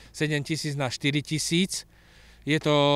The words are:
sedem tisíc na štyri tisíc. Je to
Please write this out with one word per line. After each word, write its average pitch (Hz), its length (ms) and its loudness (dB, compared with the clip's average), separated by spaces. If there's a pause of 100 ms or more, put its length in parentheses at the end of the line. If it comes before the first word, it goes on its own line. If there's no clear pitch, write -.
sedem 151 320 -2
tisíc 151 320 -6
na 139 160 -4
štyri 143 320 -2
tisíc. 170 640 -2 (580)
Je 147 140 0
to 151 160 2 (220)